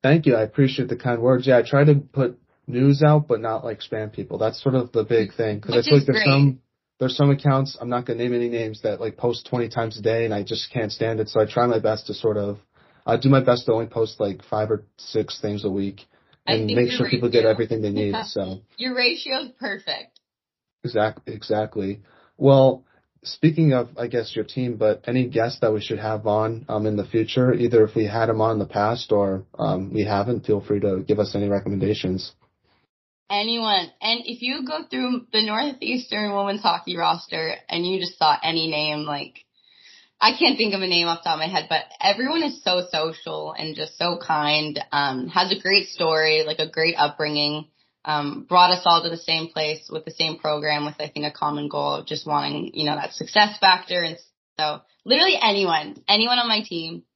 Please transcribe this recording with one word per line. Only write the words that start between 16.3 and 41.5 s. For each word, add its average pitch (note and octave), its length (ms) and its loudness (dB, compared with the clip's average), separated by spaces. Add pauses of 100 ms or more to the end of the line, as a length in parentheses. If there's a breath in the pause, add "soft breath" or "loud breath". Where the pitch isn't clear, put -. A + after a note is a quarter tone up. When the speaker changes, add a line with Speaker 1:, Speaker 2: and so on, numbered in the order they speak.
Speaker 2:
I - 60 0
Speaker 1:
and A2 160 0
Speaker 2:
think G#2+ 80 0
Speaker 1:
make A#2+ 140 4
Speaker 2:
your - 80 -4
Speaker 1:
sure - 120 0
people A#2+ 180 0
get A#2+ 100 4
Speaker 2:
ratio A2 120 6
Speaker 1:
everything A2 320 0
they G#2 80 -2
need. G2+ 300 -2
Speaker 2:
<laughs> - 60 -8
Speaker 1:
So F#2+ 340 -6 (160)
Speaker 2:
Your B3+ 180 -6
ratio C4 460 -2
is C4 80 -12 (100)
perfect. - 640 -10 (640)
Speaker 1:
Exact-, A2 420 -2
exactly. G#2+ 720 -4 (360 soft breath)
Well, C3+ 480 6 (400)
speaking D#3 480 2
of, A#2+ 260 -2
I A#2+ 80 -4
guess, A#2 300 -4
your G#2+ 80 -4
team, B2 320 -6
but G#2+ 320 2
any B2 180 0
guests A2+ 340 -2
that A2 120 2
we G#2+ 80 0
should G#2 180 -6
have G#2+ 280 -4
on, A2 420 0
um, G#2+ 180 -2
in G#2+ 100 0
the G2+ 80 -2
future, B2 480 2
either A2+ 320 4
if G#2 120 -2
we A2 80 2
had A2+ 260 0
'em A2 100 0
on A2 120 2
in G#2+ 80 -2
the F#2+ 60 -4
past G#2+ 440 -2
or, G2 340 2 (140)
um, F#2+ 340 -2
we G#2 120 0
haven't, G#2 420 -2
feel G#2 140 2
free G2+ 200 -2
to F#2+ 220 0
give G2+ 160 0
us G2+ 160 -2
any G2+ 140 0
recommendations. G2 840 -2 (960)
Speaker 2:
Anyone. G#3 640 0 (100)
And A#3 240 -2
if A#3+ 160 -10
you C4 240 -6
go D#4 240 -6
through B3+ 420 -4
the G#3+ 140 2
Northeastern A3 880 -4
women's G3+ 280 -2
hockey F3 340 -2
roster E3 580 -4 (140)
and E3+ 180 -4
you F#3+ 140 -4
just F3+ 180 -10
saw D#3 240 4
any D#3+ 260 -2
name, D3+ 360 -4
like, D3 400 -10 (760 soft breath)
I A#3 160 4
can't B3 220 2
think G#3+ 160 0
of F#3+ 80 -2
a F#3 40 -2
name F3 200 2
off E3 160 -2
the F3 80 -4
top D#3 60 2
of D#3 40 -8
my D#3+ 60 -2
head, E3 240 -2